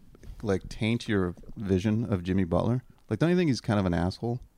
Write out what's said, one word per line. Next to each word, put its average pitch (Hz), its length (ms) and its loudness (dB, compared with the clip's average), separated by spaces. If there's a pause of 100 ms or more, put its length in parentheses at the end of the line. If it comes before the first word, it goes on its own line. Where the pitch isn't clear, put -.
(420)
like, 98 280 0
taint - 380 -2
your 92 280 0 (220)
vision 104 480 2
of 90 180 -2
Jimmy 92 200 2
Butler? 90 400 0 (260)
Like, 107 100 -2
don't 160 100 4
you 180 60 4
think 180 140 2
he's 120 120 0
kind 104 180 2
of 95 60 2
an 87 80 2
asshole 95 460 -2 (180)